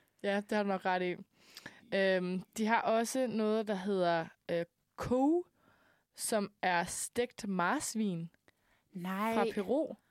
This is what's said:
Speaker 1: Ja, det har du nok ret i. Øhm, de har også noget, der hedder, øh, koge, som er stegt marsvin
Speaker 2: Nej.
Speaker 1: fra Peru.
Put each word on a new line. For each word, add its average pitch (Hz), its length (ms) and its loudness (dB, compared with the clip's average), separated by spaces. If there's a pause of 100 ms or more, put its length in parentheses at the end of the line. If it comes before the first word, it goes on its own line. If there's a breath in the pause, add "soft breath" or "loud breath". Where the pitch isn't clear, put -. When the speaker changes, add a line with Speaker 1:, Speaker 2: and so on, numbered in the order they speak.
(240)
Speaker 1:
Ja, 202 120 0
det 208 160 -4
har 214 120 2
du 202 60 0
nok 190 160 -2
ret 185 160 2
i. 180 140 -2 (800 loud breath)
Øhm, 185 480 2 (140)
de 220 80 0
har 226 160 4
også 233 460 2
noget, 214 400 0
der 214 80 0
hedder, 180 500 0 (260)
øh, 170 140 0 (300)
koge, 294 480 2 (720 soft breath)
som 202 360 -2 (100)
er 175 220 2
stegt - 640 -6
marsvin 190 840 -2 (640 soft breath)
Speaker 2:
Nej. 190 400 -4
Speaker 1:
fra 220 200 2
Peru. 214 420 -2 (160 loud breath)